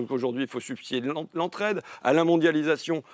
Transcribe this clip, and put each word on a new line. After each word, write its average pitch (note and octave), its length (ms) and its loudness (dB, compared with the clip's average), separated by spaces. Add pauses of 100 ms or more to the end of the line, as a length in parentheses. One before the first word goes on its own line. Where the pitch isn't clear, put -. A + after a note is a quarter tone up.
qu'aujourd'hui, B2+ 340 -2
il - 60 -4
faut B2+ 100 -10
substituer B2+ 420 -6
de B2 60 -6
l'en-, D#3 280 -6
l'entraide. F3+ 480 -2 (200)
À B2+ 100 4
la E3 120 6
mondialisation, D#3+ 880 2